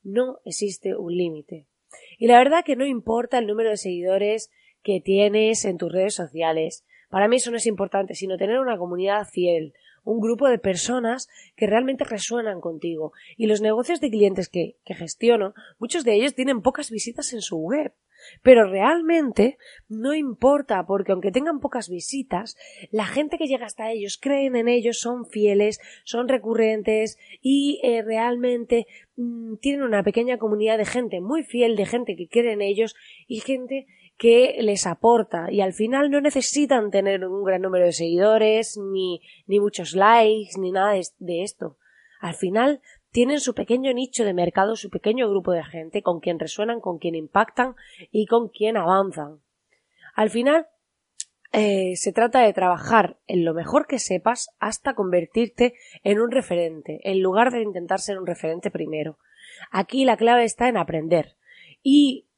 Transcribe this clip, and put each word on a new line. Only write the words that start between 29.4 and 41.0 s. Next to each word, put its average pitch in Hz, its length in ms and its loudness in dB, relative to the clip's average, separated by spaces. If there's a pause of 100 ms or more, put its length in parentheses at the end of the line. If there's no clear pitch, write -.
tienen 277 260 -2
una 214 220 0
pequeña 226 340 0
comunidad 220 400 0
de 214 80 0
gente 214 340 -4
muy 269 240 -4
fiel, 233 320 0
de 196 120 0
gente 233 280 -4
que 170 120 -12
cree 233 260 0
en 208 80 -4
ellos 202 340 0 (320)
y 220 120 -8
gente 262 480 -6 (300)
que 233 420 6
les 208 260 0
aporta. 190 680 2
Y 196 100 0
al 190 120 0
final 269 380 0
no 285 100 2
necesitan 269 720 0
tener 196 340 0
un 196 180 -4
gran 185 200 0
número 185 220 2
de 170 60 4
seguidores, 214 840 2
ni, 190 460 -4 (240)
ni 202 120 2
muchos 180 360 -4
likes, 214 640 4
ni 185 120 -4
nada 196 220 0
de, 185 140 -2 (100)